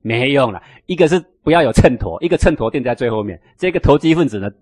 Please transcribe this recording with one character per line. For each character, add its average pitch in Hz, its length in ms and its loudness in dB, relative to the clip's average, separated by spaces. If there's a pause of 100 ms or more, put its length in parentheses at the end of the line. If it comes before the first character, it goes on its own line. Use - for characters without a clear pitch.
没 120 300 -2
用 131 220 0
了。 90 100 -14 (240)
一 180 80 -6
个 165 140 2
是 175 120 0 (220)
不 151 80 -2
要 165 120 4
有 131 100 0
秤 131 260 4
砣， 87 220 -8
一 170 80 -2
个 160 80 0
秤 165 200 0
砣 113 140 -4
定 139 120 -4
在 120 120 -2
最 120 160 -2
后 110 120 -2
面， 98 180 -8 (160)
这 185 140 -4
个 - 80 -2
投 147 200 4
机 160 160 2
分 156 120 0
子 107 120 -6
呢 101 120 -8 (120)